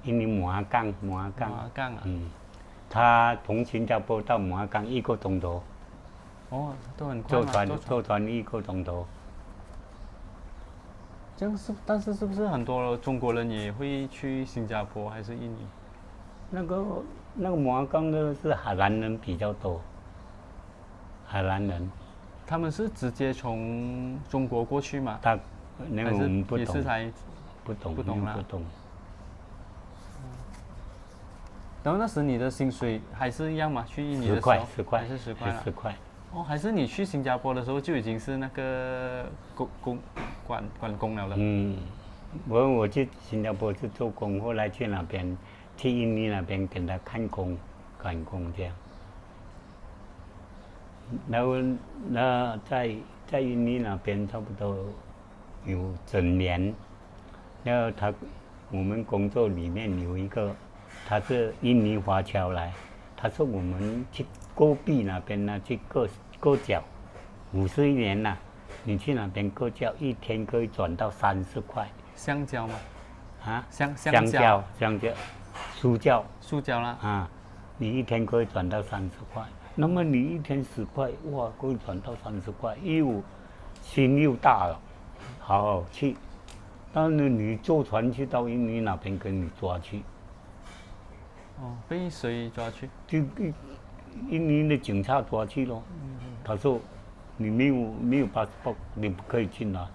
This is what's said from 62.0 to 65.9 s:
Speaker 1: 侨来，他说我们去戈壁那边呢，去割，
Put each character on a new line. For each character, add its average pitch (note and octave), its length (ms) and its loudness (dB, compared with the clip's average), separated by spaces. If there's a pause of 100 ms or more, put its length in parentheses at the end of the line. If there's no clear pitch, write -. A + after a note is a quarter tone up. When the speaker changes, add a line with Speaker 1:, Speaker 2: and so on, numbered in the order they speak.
Speaker 1:
侨 F#2 280 2
来， F2 240 -2 (420)
他 A2 140 0
说 D3+ 160 2
我 G#2 160 0
们 G2+ 500 0
去 - 140 -4 (280)
戈 D3+ 220 8
壁 C#3 280 4
那 F#2+ 180 0
边 G2+ 240 0
呢， G#2 180 -2
去 A#2 240 -2
割， A#2+ 200 4 (320)